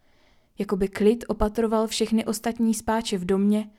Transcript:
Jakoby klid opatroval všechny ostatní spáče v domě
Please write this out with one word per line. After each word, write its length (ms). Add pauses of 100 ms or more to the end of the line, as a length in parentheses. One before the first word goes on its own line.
(600)
Jakoby 280
klid 400
opatroval 600
všechny 380
ostatní 480
spáče 440
v 80
domě 540